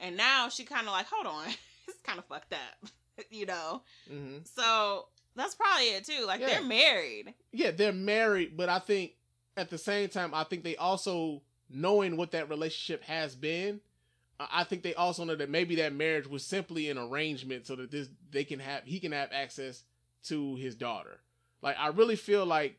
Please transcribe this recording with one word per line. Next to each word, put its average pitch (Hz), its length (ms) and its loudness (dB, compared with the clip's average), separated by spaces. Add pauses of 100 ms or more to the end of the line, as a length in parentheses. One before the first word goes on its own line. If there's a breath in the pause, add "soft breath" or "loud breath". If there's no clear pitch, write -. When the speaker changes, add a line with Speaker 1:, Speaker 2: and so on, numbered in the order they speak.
Speaker 1:
And 180 160 -6
now 247 340 4
she 247 140 -8
kinda 226 260 -4
like, 196 160 -2
"Hold 415 200 -4
on. 156 200 -6
<laughs> - 420 -12
It's 359 160 -18
kinda 180 240 -6
fucked 147 240 -10
up." 143 400 -10
<laughs> - 380 -20
You 208 160 -8
know? 175 360 -6 (260 loud breath)
Speaker 2:
Mm-hmm. 143 360 -10
Speaker 1:
So 220 640 2 (280)
that's 285 220 -4
probably 349 300 6
it, 202 180 0
too. 294 200 -2
Like, 202 160 0
Speaker 2:
Yeah. 254 80 0
Speaker 1:
they're 269 140 4
married. 226 720 4 (180)
Speaker 2:
Yeah, 220 200 2
they're 202 200 4
married. 196 640 2
But 175 120 0
I 180 100 2
think 190 360 -2 (420)
at 185 140 -4
the 170 80 -6
same 202 300 0
time, 175 240 -2
I 156 120 0
think 165 180 -6
they 165 140 -4
also, 170 680 0 (260)
knowing 175 480 2
what 165 140 -2
that 156 180 -2
relationship 156 540 -4
has 156 320 -4
been, 170 460 -4 (580)
I, 143 80 -8 (140)
I 175 40 2
think 175 200 -4
they 175 100 -2
also 175 300 0
know 160 100 -2
that 143 160 -2
maybe 170 260 2
that 156 160 2
marriage 151 360 0
was 139 160 -8
simply 165 460 -4
an 135 80 -2
arrangement 131 680 -4
so 135 80 -6
that 127 160 -8
this, 143 180 -6 (220)
they 143 140 -2
can 143 160 -8
have, 135 240 -6
he 170 160 -6
can 170 100 -4
have 143 220 -2
access 135 500 -6 (440)
to 143 280 -2
his 127 220 -6
daughter. 107 420 -6 (420)
Like, 139 160 0
I 151 120 2
really 220 260 6
feel 202 320 2
like 156 320 2